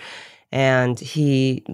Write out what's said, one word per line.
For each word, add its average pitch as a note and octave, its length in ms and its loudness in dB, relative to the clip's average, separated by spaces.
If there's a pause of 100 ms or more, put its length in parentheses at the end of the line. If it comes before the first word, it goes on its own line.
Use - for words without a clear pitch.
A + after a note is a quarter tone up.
(520)
And B2+ 480 2
he C3 640 0 (100)